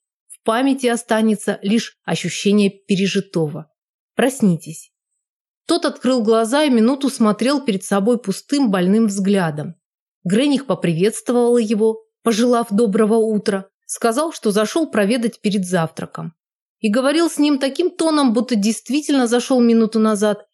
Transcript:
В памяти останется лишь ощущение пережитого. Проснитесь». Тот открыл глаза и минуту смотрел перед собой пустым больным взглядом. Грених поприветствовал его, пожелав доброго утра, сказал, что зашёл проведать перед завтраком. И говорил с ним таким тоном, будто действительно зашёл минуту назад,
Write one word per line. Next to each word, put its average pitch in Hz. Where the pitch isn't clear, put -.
В -
памяти 262
останется 220
лишь 214
ощущение 196
пережитого. 180
Проснитесь». 202
Тот 339
открыл 254
глаза 226
и 302
минуту 254
смотрел 233
перед 190
собой 202
пустым 240
больным 196
взглядом. 185
Грених 262
поприветствовал 220
его, 220
пожелав 233
доброго 214
утра, 214
сказал, 262
что 220
зашёл 214
проведать 226
перед 202
завтраком. 165
И 220
говорил 294
с -
ним 294
таким 277
тоном, 302
будто 247
действительно 247
зашёл 240
минуту 226
назад, 214